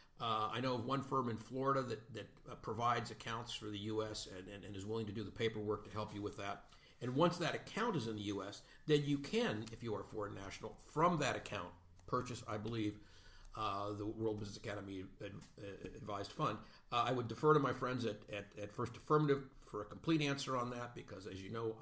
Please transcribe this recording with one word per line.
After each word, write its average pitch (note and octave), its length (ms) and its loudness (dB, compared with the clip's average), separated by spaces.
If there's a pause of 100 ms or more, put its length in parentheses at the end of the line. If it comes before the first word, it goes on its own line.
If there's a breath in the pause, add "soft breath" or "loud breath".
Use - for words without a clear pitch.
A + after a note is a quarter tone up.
(200 loud breath)
Uh, A2 320 4
I A2+ 80 0
know B2+ 160 2
of A2+ 100 -2
one C3 160 2
firm C3 260 2
in A2 80 0
Florida C3+ 460 2
that, A2+ 320 -4
that, G2+ 140 -6 (220)
uh, A#2+ 40 -8
provides A#2 560 2
accounts A2+ 420 -4
for - 140 -4
the G#2 120 -4
U G#2+ 260 0
S G#2+ 300 -4
and, F#2+ 140 -8
and, G2+ 160 -10
and G2+ 120 -8
is F#2+ 100 -6
willing A2 200 0
to G#2 60 -4
do G#2+ 120 -4
the F#2 60 -6
paperwork G#2+ 540 0
to G2 60 -12
help G#2+ 240 -2
you G2+ 80 -4
with G2+ 160 -4
that. G2+ 260 -4 (380 loud breath)
And B2+ 140 0
once E3 220 6
that C#3 180 2
account G#3 400 0
is A#2 100 0
in A2+ 80 -2
the G#2+ 80 -4
U G2 220 0
S, G2+ 180 -8 (240 loud breath)
then D3 180 6
you C#3+ 140 4
can, C#3+ 540 0
if A2+ 100 -10
you A2+ 140 -2
are F#2+ 60 -4
a - 20 -8
foreign G#2 300 -4
national, G2 440 -8 (140)
from E3+ 260 6
that B2+ 160 2
account, G2 360 -4 (360)
purchase, A#2+ 400 -2
I A2 100 -4
believe, G#2+ 440 -2 (540 loud breath)
uh, G#2 380 -2
the G#2 140 -4
World A2 320 0
Business G#2 180 -6
Academy G2 480 -6 (180)
Ad-, G2+ 100 -8 (280)
uh, F#2+ 360 -8
Advised G2+ 360 -4
Fund. B2 240 0 (340 loud breath)
Uh, A#2+ 160 4
I B2 60 4
would A#2+ 160 2
defer D3+ 240 6
to D3+ 80 10
my B2+ 140 4
friends B2 320 0
at, G#2 100 2 (160)
at, G2+ 140 -4 (120)
at G2+ 140 -6
First A#2 240 -2
Affirmative D3+ 460 6 (240)
for G#2 160 -6
a - 20 -4
complete D3+ 380 2
answer C#3 340 2
on A#2+ 140 2
that A#2+ 240 -6
because, G2+ 320 -10
as F#2+ 160 -6
you G2 80 -8
know, A2 320 -2